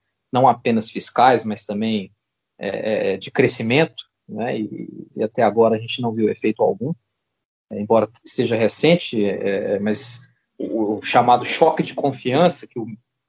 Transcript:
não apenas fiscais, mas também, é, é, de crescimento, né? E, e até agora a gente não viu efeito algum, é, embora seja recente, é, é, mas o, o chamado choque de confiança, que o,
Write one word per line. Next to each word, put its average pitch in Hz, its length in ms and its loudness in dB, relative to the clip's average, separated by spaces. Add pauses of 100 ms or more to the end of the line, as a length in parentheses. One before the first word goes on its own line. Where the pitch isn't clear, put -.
(320)
não 127 160 4
apenas 120 440 0
fiscais, 123 520 2
mas 107 220 -8
também, 104 460 -4 (480)
é, 104 540 -2
é, 95 40 -4
de - 140 -14
crescimento, 127 760 2 (220)
né? 117 320 -6
E, - 560 -10
e 110 80 -4
até 107 180 -4
agora 113 340 4
a 107 40 -6
gente 113 220 -8
não 120 100 -2
viu 110 180 0
efeito 110 320 -2
algum, 113 320 0 (800)
é, 104 100 -8
embora 110 260 2 (160)
seja 120 320 -2
recente, 117 680 2
é, 98 500 -2
é, 98 40 -4
mas - 500 -4 (280)
o, 107 400 -2
o - 40 -10
chamado 123 440 4
choque - 360 2
de - 140 -6
confiança, 143 720 0
que - 100 -12
o, - 80 -6 (420)